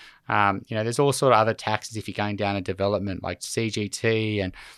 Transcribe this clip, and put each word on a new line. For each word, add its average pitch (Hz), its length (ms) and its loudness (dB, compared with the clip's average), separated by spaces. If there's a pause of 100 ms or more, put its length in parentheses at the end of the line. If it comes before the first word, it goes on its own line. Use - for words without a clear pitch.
(280)
um, 101 380 2
you 113 100 -6
know, 107 60 0
there's 117 160 -2
all 143 140 4
sort 131 200 4
of 110 60 8
other 110 160 4
taxes 110 420 -4
if 104 120 -8
you're 98 60 -6
going 104 220 -2
down 101 200 0
a 98 40 -2
development 95 600 -2
like 90 180 -6
C 113 300 -4
G 104 180 -2
T 110 520 0
and, 92 120 -2 (260)